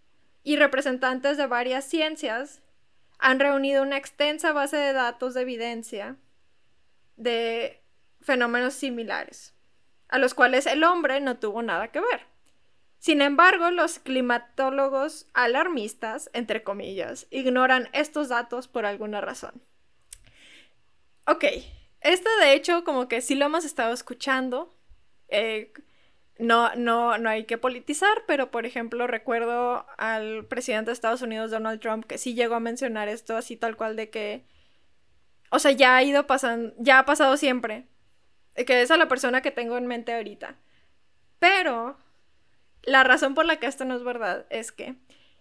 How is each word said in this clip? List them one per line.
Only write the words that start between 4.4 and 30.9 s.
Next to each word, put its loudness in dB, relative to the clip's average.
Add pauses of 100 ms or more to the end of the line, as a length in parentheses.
base 0
de 0
datos -2
de -4
evidencia -8 (1000)
de -4 (380)
fenómenos 0
similares, -8 (540)
a 0
los 2
cuales 4
el 2
hombre 2
no -2
tuvo -4
nada -4
que -6
ver. -2 (720)
Sin 2
embargo, 4
los 0
climatólogos -2
alarmistas, -2
entre -4
comillas, -8
ignoran 2
estos -2
datos -4
por -4
alguna -6
razón. -12 (1600)
Ok, 2 (560)
esto 2 (100)
de 8
hecho 0
como -2
que -4
sí -2
lo 2
hemos -2
estado -2
escuchando, -4 (540)
eh, -2 (640)
no, 4
no, 2
no -2
hay -2
que -6
politizar, 0
pero 0
por -4
ejemplo -4
recuerdo -2 (140)
al -4
presidente -4